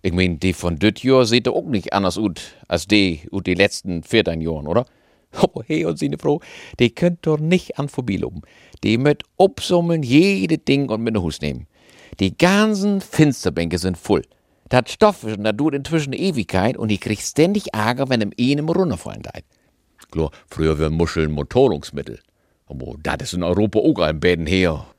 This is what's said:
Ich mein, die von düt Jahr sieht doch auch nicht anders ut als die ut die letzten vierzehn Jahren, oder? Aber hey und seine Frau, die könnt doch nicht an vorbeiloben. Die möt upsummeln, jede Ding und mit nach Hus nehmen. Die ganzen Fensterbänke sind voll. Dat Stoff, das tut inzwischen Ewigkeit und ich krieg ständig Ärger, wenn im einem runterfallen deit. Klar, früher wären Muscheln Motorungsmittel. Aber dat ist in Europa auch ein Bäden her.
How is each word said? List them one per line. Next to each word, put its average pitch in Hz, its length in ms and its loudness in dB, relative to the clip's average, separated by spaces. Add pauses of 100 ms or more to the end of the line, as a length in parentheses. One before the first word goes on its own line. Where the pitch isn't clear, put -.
Ich 87 140 -2
mein, 90 260 0
die 92 140 0
von 85 240 -4
düt 98 240 0
Jahr 131 240 4
sieht 120 220 0
doch 113 60 -2
auch - 140 -4
nicht 110 240 -4
anders 95 240 0
ut 101 240 -4 (260)
als - 220 -4
die 95 420 2
ut 98 160 -6
die 92 60 0
letzten 90 500 0
vierzehn 85 380 0
Jahren, 80 260 -6
oder? 98 200 0 (460)
Aber - 340 -2
hey 160 180 -2
und 156 140 -4
seine 147 180 -4
Frau, 147 240 -2 (380)
die 123 160 2
könnt 175 320 -2
doch 156 120 0
nicht 170 400 -2
an 143 120 -4
vorbeiloben. 98 500 -4 (420)
Die 107 140 4
möt 143 280 2 (120)
upsummeln, 170 680 2
jede 165 540 4
Ding 139 320 0
und 110 140 -2
mit 117 100 0
nach 107 80 2
Hus 85 220 -4
nehmen. 71 240 -6 (540)
Die 95 180 0
ganzen 202 640 2
Fensterbänke 87 760 0
sind 90 220 -2
voll. 95 240 0 (460)
Dat 123 200 2
Stoff, - 380 2
das 107 300 -2
tut 143 180 0
inzwischen 139 380 -2
Ewigkeit 120 640 0
und 107 160 -2
ich 95 80 0
krieg 104 200 -4
ständig 190 540 0
Ärger, 123 340 0
wenn 123 120 0
im 104 180 -2
einem 143 300 0
runterfallen 170 540 -2
deit. - 220 -16 (680)
Klar, 78 180 -2 (160)
früher 78 320 -2
wären 78 140 0
Muscheln 80 400 -2
Motorungsmittel. 73 880 -2 (480)
Aber 64 340 -12
dat - 180 -4
ist 135 120 -8
in 90 100 -2
Europa 98 380 2
auch 156 180 2
ein 78 220 2
Bäden 85 260 2
her. 87 400 0 (120)